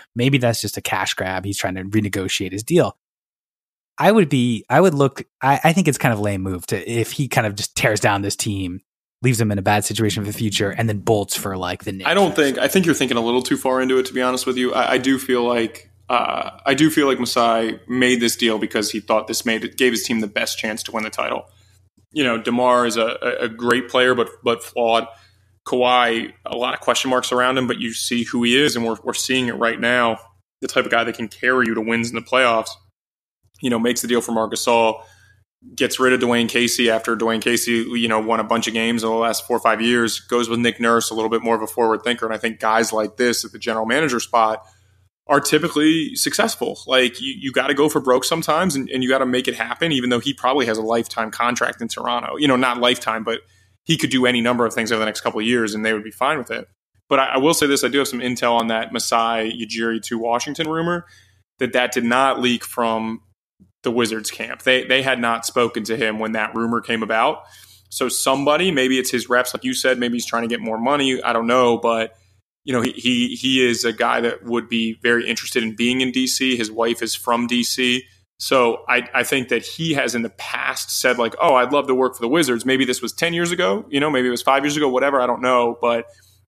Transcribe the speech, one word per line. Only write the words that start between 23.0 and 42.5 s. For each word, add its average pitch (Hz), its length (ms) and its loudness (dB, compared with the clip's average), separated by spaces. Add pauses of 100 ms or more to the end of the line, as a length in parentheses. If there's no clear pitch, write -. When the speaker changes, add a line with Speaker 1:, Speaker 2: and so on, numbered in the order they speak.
Speaker 2:
a, 123 220 -2
a 120 40 -2
great 120 400 0
player, 127 260 4
but, 117 140 2 (160)
but 117 180 0
flawed. 117 440 2 (600)
Kawhi, 123 680 2 (100)
a - 100 -8
lot 123 200 -4
of - 60 -10
question 127 300 0
marks 127 220 0
around 127 240 2
him, 127 100 0
but 120 120 -2
you 113 160 -8
see 120 300 -2
who 120 180 -2
he 120 120 4
is, 131 220 4
and 117 80 -2
we're, 113 180 -2
we're 120 120 -4
seeing 131 320 -2
it 120 80 -4
right 117 260 -2
now, 117 380 2 (420)
the 131 80 -6
type 127 160 0
of 120 60 -8
guy 117 140 4
that 113 100 -4
can 113 140 -8
carry 127 380 0
you 113 80 -2
to 113 60 -2
wins 113 300 -2
in 117 40 -8
the 113 60 -6
playoffs. 117 480 2 (920)
You 131 80 -2
know, 117 80 2
makes 117 240 0
the 113 60 -6
deal 120 120 2
for 117 120 -4
Marc 110 200 -2
Gasol, 113 480 2 (760)
gets - 240 -2
rid 127 140 4
of 123 80 4
Dwayne 117 300 2
Casey 120 400 2
after 113 260 0
Dwayne 113 240 0
Casey, 120 320 0
you 117 360 -2
know, 110 120 2
won 110 200 0
a 110 40 -4
bunch 113 220 0
of 110 80 -4
games 113 300 0
in 113 40 -2
the 113 60 0
last 113 320 -2
four 120 100 0
or 113 40 -4
five 110 200 2
years, 117 400 0
goes 120 300 -2
with 117 80 -2
Nick 120 220 0
Nurse, 117 300 2
a 113 40 -8
little 110 160 -2
bit 113 120 0
more 113 120 0
of 110 80 -2
a 110 40 -4
forward 110 360 0
thinker. 120 240 -2
And 110 80 -4
I 107 40 -6
think 110 220 -6